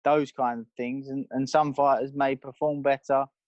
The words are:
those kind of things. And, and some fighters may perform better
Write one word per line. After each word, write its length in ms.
those 260
kind 300
of 60
things. 320
And, 220
and 180
some 240
fighters 420
may 220
perform 460
better 420